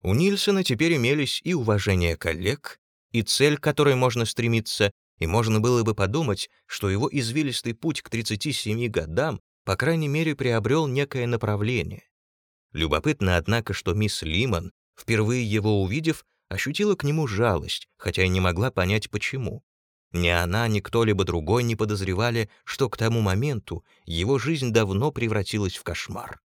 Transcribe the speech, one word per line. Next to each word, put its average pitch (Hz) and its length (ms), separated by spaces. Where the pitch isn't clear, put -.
У 92 120
Нильсона 196 500
теперь 156 320
имелись 135 480
и 175 100
уважение 98 640
коллег, 87 600
и 113 100
цель, 147 360
к - 60
которой 143 320
можно 120 300
стремиться, 113 680
и 82 60
можно 110 340
было 117 240
бы 107 120
подумать, 107 540
что - 240
его 101 220
извилистый 123 640
путь 160 280
к - 80
тридцати 113 420
семи 117 380
годам, 92 500
по 95 120
крайней 156 320
мере, 151 280
приобрёл 127 520
некое 131 400
направление. 104 760
Любопытно, 85 640
однако, 107 360
что - 200
мисс 104 280
Лимон, 87 500
впервые 113 520
его 104 320
увидев, 147 440
ощутила 185 460
к - 80
нему 147 240
жалость, 101 600
хотя 92 260
и 92 40
не 92 120
могла 92 320
понять, 95 380
почему. 120 540
Ни 87 160
она, 87 380
ни 107 120
кто-либо 107 460
другой 87 380
не 117 120
подозревали, 107 760
что - 260
к - 80
тому 117 240
моменту 104 640
его 98 340
жизнь 127 320
давно 110 400
превратилась 107 640
в - 80
кошмар. - 600